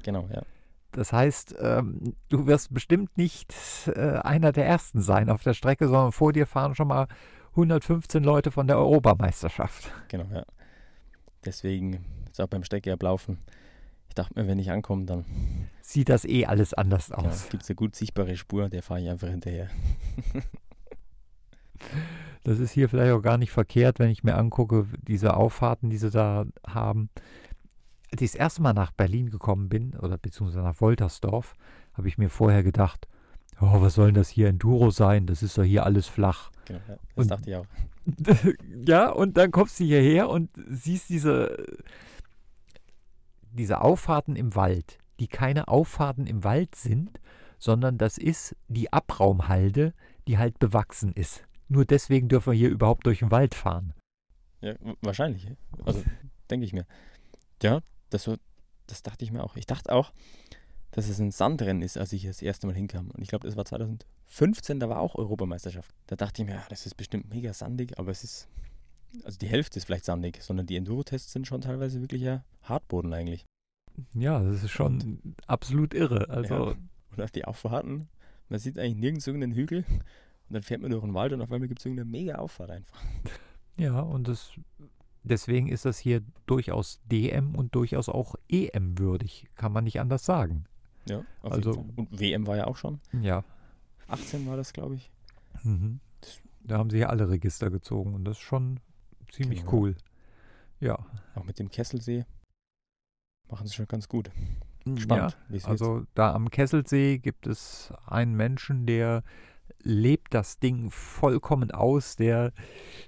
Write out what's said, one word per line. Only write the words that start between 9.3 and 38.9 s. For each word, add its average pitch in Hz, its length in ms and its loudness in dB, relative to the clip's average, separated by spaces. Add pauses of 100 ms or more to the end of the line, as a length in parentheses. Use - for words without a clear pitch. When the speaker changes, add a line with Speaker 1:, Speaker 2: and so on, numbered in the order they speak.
Speaker 1:
Genau, 90 260 -8
ja. 95 100 -8 (1000)
Deswegen 92 580 -4 (280)
ist - 100 -6
auch 95 60 -2
beim 95 160 -6
Strecke 98 280 -4
ablaufen. 92 460 -2 (680)
Ich - 80 -16
dachte 92 200 -4
mir, 107 120 -2
wenn 98 100 0
ich 95 140 -2
ankomme, 98 340 -4
dann 87 200 -4 (560)
Speaker 2:
Sieht - 280 0
das 120 160 4
eh 127 220 2
alles 104 260 4
anders 95 360 2
Speaker 1:
Genau, 85 200 -2
Speaker 2:
aus. 85 200 -4
Speaker 1:
gibt's - 200 -8
eine 95 60 -4
gut 107 200 -4
sichtbare 95 400 -4
Spur, 98 340 -4
der 92 120 -6
fahre 90 200 -6
ich 87 80 -4
einfach 87 200 -6
hinterher. 90 400 -6 (640)
<laughs> 135 100 -6 (2000)
Speaker 2:
Das 113 160 2
ist 123 120 -2
hier 135 180 4
vielleicht 127 220 6
auch 113 100 4
gar 117 160 4
nicht 120 140 0
verkehrt, 120 480 4
wenn 117 100 6
ich 110 140 0
mir 113 120 4
angucke, 110 520 2 (140)
diese 104 340 2
Auffahrten, 117 540 2
die 110 80 -2
sie 110 120 -2
da 104 360 2 (200)
haben. 110 440 -2 (1000)
Als - 100 -6
ich 120 100 2
das - 80 -6
erste 160 220 0
Mal 131 120 6
nach 98 180 2
Berlin 113 380 2
gekommen 98 400 -2
bin, 113 260 -2
oder 95 220 -4
beziehungsweise 90 460 -4
nach 87 180 -2
Woltersdorf, 110 720 2 (400)
habe 92 140 -4
ich - 100 -2
mir 101 120 4
vorher 104 340 6
gedacht, 95 440 2 (540)
"Oh, 98 200 8
was 95 140 8
soll 104 120 10
denn 104 80 8
das 101 140 6
hier 110 180 4
Enduro 113 420 6
sein? 101 380 6
Das 90 160 -2
ist 101 140 -4
doch 101 60 6
hier 98 220 6
alles 101 220 4
flach." - 420 0 (160)
Speaker 1:
Genau, 90 220 -12
ja, 104 80 -14
das - 60 -18 (140)
Speaker 2:
Und 113 160 2
Speaker 1:
dachte 101 180 -6
ich 95 60 -6
auch. 90 120 -8 (380)
Speaker 2:
<laughs> 147 840 2
Ja, 175 220 8